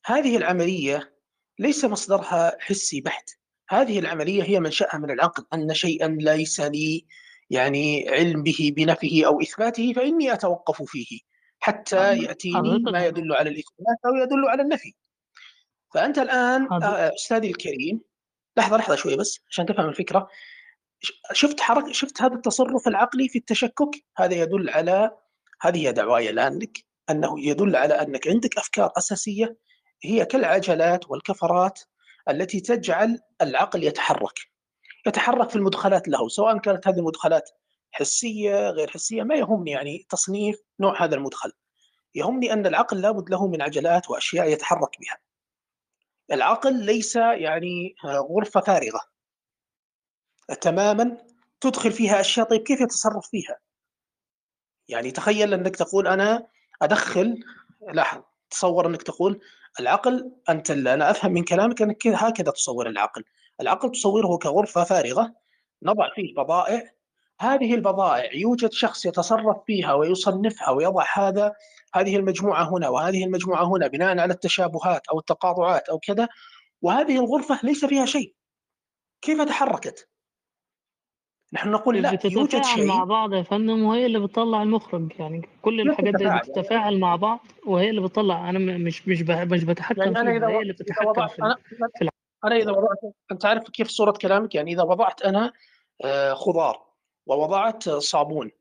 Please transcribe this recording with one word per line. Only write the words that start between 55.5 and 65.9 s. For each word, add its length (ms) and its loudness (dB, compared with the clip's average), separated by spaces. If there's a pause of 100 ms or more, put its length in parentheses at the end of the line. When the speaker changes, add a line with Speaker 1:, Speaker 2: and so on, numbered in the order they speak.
Speaker 1:
أنك 220 -2
تقول: 300 0
"أنا 400 2 (360)
أدخل"، 580 2 (520)
لاحظ، 300 0 (280)
تصور 360 0
أنك 160 -4
تقول: 380 -2 (400)
"العقل"، 520 0 (160)
أنت 220 -2
ال-، 180 0
أنا 220 4
أفهم 220 0
من 120 0
كلامك 380 2
أنك 140 0
كذا، 220 0
هكذا 320 0
تصور 380 -4
العقل. 360 -4 (360)
العقل 300 0
تصوره 480 0
كغرفة 460 0
فارغة 500 0 (480)
نضع 320 0